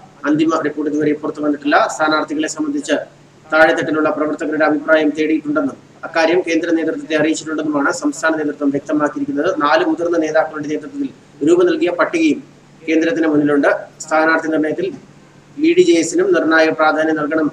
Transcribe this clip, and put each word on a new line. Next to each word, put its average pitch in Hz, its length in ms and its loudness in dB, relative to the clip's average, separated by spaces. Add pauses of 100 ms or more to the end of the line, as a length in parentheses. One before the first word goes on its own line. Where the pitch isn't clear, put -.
(280)
അന്തിമ 156 360 2
റിപ്പോർട്ട് 147 260 -4
ഇതുവരെ 147 300 0
പുറത്തു 151 240 -6
വന്നിട്ടില്ല. 147 320 0 (180)
സ്ഥാനാർത്ഥികളെ 156 640 -2
സംബന്ധിച്ച് 147 400 -4 (560)
താഴെത്തട്ടിലുള്ള 160 640 2
പ്രവർത്തകരുടെ 151 520 -2
അഭിപ്രായം 156 480 2
തേടിയിട്ടുണ്ടെന്നും 147 640 -2 (280)
അക്കാര്യം 165 400 0
കേന്ദ്ര 165 220 -2 (100)
നേതൃത്വത്തെ 151 420 -4
അറിയിച്ചിട്ടുണ്ടെന്നുമാണ് 151 680 -2 (120)
സംസ്ഥാന 147 380 0
നേതൃത്വം 147 340 -2
വ്യക്തമാക്കിയിരിക്കുന്നത്. 143 760 -2 (140)
നാല് 160 260 2
മുതിർന്ന 170 340 -2
നേതാക്കളുടെ 156 480 -2
നേതൃത്വത്തിൽ 139 380 -6 (380)
രൂപം 180 220 4
നൽകിയ 165 200 0 (100)
പട്ടികയും 165 400 0 (480)
കേന്ദ്രത്തിന് 160 440 2
മുന്നിലുണ്ട്. 147 380 2 (360)
സ്ഥാനാർത്ഥി 156 480 0
നിർണയത്തിൽ 151 340 -2 (720)
ബി 165 160 4
ഡി 185 120 10
ജെ 170 120 6
എസിനും 180 340 0
നിർണായക 160 340 4 (100)
പ്രാധാന്യം 156 400 2
നൽകണം 151 320 -2